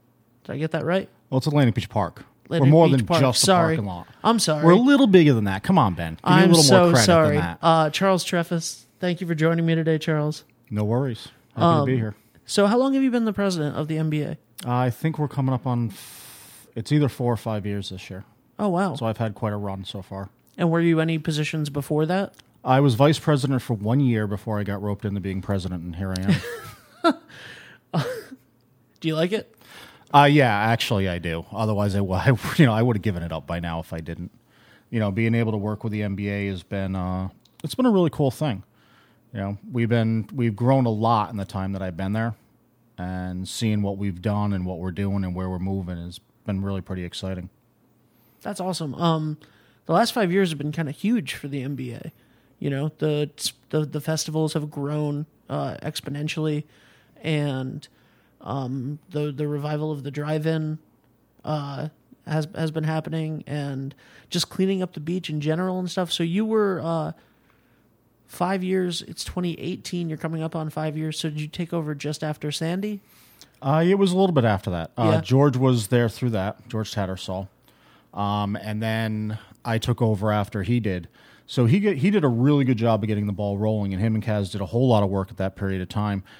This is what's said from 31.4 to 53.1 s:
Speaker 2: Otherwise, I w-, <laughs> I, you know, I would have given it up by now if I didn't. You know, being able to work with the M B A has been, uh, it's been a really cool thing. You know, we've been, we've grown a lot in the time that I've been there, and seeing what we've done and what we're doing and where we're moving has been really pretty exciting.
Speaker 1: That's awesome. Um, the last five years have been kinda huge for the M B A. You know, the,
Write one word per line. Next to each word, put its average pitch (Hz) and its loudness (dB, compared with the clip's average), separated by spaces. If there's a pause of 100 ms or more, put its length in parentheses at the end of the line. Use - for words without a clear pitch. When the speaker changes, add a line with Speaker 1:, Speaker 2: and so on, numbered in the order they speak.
Speaker 2:
Otherwise, 104 0
I 98 0
w-, 95 0
<laughs> 90 0
I, 135 2 (240)
you 160 6
know, 117 4
I 110 2
would 120 2
have 95 -4
given 87 -2
it 82 -8
up 76 -8
by 85 -6
now 82 -6
if - -12
I 82 -8
didn't. 85 -10 (600)
You 113 -2
know, 101 0
being 113 0
able 113 0
to 107 -2
work 101 -6
with 113 -4
the 104 -4
M 98 -4
B 101 -4
A 101 -4
has 92 -6
been, 95 -6
uh, 92 -4 (360)
it's - -8
been 254 0
a 233 4
really 180 2
cool 139 0
thing. 117 -4 (720)
You 101 -8
know, 98 -6 (120)
we've 117 -2
been, 113 2
we've 117 -2
grown 127 2
a 117 0
lot 107 2
in 113 -8
the 98 -4
time 95 -6
that 95 -6
I've 92 -8
been 95 -4
there, 113 -2 (640)
and 90 -8
seeing 107 -2
what 98 -2
we've 98 -6
done 104 -2
and 92 -4
what 90 -6
we're 90 -6
doing 98 -2
and 90 -6
where 92 -4
we're 92 -6
moving 92 -6
has 87 -12 (260)
been 98 -4
really 98 -4
pretty 92 -8
exciting. 92 -10 (920)
Speaker 1:
That's 202 -10
awesome. 165 -6
Um, 156 0 (480)
the - 0
last 220 4
five 196 0
years 190 2
have 156 -8
been 147 -6
kinda 160 -4
huge 202 -2
for - -10
the 139 -6
M 139 -6
B 123 -8
A. - -14 (460)
You 147 -4
know, 143 -4
the, 151 -2 (420)